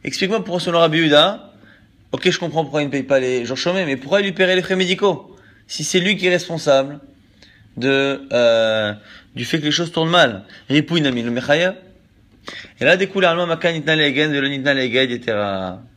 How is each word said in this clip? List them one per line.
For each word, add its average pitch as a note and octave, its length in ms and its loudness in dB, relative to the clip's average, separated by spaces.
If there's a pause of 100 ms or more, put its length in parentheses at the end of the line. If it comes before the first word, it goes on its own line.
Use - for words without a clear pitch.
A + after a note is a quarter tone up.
explique-moi F#3+ 400 -4
pourquoi F3 160 -4
selon E3+ 180 0
Rabbi E3 200 4
Yehuda, D#3+ 540 4 (600)
ok, C#3 180 0
je E3 80 -4
comprends D#3 240 -4
pourquoi D3 200 -2
il D3 40 -2
ne C3 40 -8
paye C#3 120 -4
pas C3+ 160 0
les B2+ 260 -2
jours B2+ 120 -6
chômés, F#3 280 -2
mais C#3 120 -2
pourquoi D#3+ 240 0
il G#3 40 -2
lui G3 80 -2
paierait F#3 240 2
les F3+ 60 0
frais F#3 140 -2
médicaux, F#3 600 0 (300)
si - 180 -10
c'est F3+ 160 0
lui F#3+ 160 0
qui F3+ 100 -2
est F3+ 40 4
responsable D3+ 720 0 (760)
de, C#3 440 0 (120)
euh, A2+ 600 2 (420)
du A#2+ 120 -8
fait E3 120 -2
que D3 60 -4
les D3+ 60 0
choses E3 220 -4
tournent D#3+ 180 -2
mal. C3+ 340 2 (240)
Ripouille D3+ 320 0
Nami, B2+ 220 -2
le A#2+ 80 -4
Mechaya. D3 460 0 (1040)
Et A#2+ 40 -2
là, F3 140 6
découle F#3+ 260 0
Alma F3 220 2
Maka E3+ 260 0
Nitna D#3+ 240 0
Legen, D3+ 360 2
de C#3 140 0
Nitna C#3 280 0
Legen, B2+ 360 0
et A#2+ 40 -4
cetera. G2+ 680 -4 (160)